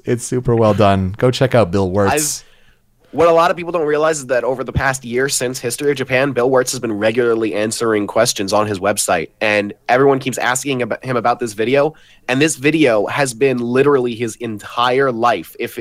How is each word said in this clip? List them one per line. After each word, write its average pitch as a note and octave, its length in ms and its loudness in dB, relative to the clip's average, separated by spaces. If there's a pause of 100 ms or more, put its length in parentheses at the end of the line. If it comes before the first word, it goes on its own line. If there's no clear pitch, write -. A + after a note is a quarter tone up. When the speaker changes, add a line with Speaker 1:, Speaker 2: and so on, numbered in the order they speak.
Speaker 1:
it's B2 200 -2
super B2 300 -2
well A2 200 4
done. F#2+ 440 2
Go B2+ 140 2
check B2+ 220 0
out G#2+ 180 4
Bill G2 180 0
Wirtz. G2 220 2 (280)
Speaker 2:
I've, - 80 -20 (640)
what D#3+ 180 2
a E3+ 40 6
lot E3 180 4
of F3 80 -4
people E3+ 140 -8
don't E3 140 -2
realize D3+ 340 0
is C3 80 -12
that B2 140 0
over B2+ 220 -2
the A#2 80 -10
past C3 320 -2
year B2 240 -2
since B2+ 300 -4
History C#3+ 320 -2
of C#3 80 0
Japan, C3 340 0
Bill A#2+ 160 2
Wirtz B2+ 220 2
has B2+ 100 -6
been A2+ 140 -4
regularly A2+ 580 0
answering G#2+ 540 -2
questions G#2 480 0
on G#2 120 2
his G#2 120 -4
website, F#2+ 500 -2 (140)
and G#2 320 0 (160)
everyone C3+ 280 4
keeps C3 200 -6
asking B2+ 420 -2
about A#2 240 -6
him B2+ 120 -2
about A#2+ 220 0
this A#2 140 -6
video. C3 400 0 (360)
And B2+ 120 0
this D3+ 160 0
video C3 520 2
has C3+ 260 -4
been C3 240 0
literally B2 560 2
his A2 220 -6
entire B2 760 -2
life. A2+ 460 -2
If, A#2 220 -8